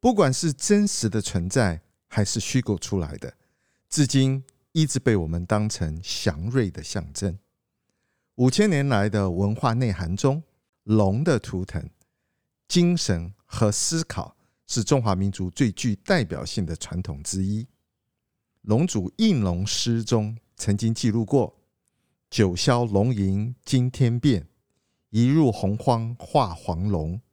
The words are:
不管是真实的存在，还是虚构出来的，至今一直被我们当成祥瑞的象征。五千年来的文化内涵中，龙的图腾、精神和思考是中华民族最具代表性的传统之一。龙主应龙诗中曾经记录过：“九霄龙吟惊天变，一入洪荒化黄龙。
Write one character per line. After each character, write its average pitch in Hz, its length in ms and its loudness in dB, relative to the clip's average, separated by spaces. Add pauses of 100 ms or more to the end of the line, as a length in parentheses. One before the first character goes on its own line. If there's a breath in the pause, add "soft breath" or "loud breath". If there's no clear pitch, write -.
不 247 120 4
管 175 200 4
是 156 200 -2
真 208 340 2
实 - 220 -2
的 104 140 0
存 87 260 -4
在， 95 320 0 (280)
还 107 160 0
是 - 160 -4
虚 - 200 -2
构 107 160 -2
出 - 220 -4
来 76 200 -6
的， - 140 -12 (560)
至 151 160 2
今 135 400 0 (280)
一 156 120 2
直 135 140 -2
被 120 160 2
我 85 140 0
们 85 180 -4
当 107 220 0
成 80 340 -4
祥 90 480 -4
瑞 120 180 0
的 82 140 -12
象 78 300 -8
征。 92 260 -4 (960)
五 123 140 4
千 208 200 2
年 143 180 0
来 107 180 2
的 98 240 0
文 98 240 0
化 120 200 0
内 120 180 0
涵 87 240 -4
中， 143 260 0 (420)
龙 107 380 2
的 156 160 2
图 92 240 -6
腾、 76 280 -8 (760)
精 175 300 4
神 87 380 -2 (100)
和 - 260 0
思 160 340 -2
考 - 300 -10 (320)
是 120 160 -4
中 131 200 2
华 104 120 0
民 98 160 0
族 92 200 -6
最 117 200 0
具 107 260 -2
代 175 280 0
表 76 180 -8
性 90 220 -4
的 80 100 -6
传 82 280 -8
统 71 200 -8
之 95 220 -4
一。 107 220 -4 (960)
龙 117 240 2
主 95 320 -4
应 202 240 4
龙 90 240 0
诗 117 360 -2
中 110 320 0 (220)
曾 - 180 0
经 113 200 0
记 117 160 0
录 113 120 0
过 110 320 0 (760)
：“九 92 260 2
霄 120 340 2
龙 104 240 4
吟 101 480 0
惊 123 280 2
天 120 280 2
变， 113 280 2 (640)
一 117 160 4
入 139 260 4
洪 101 240 0
荒 117 420 -2
化 113 360 0
黄 87 340 -4
龙。 87 320 -2 (120)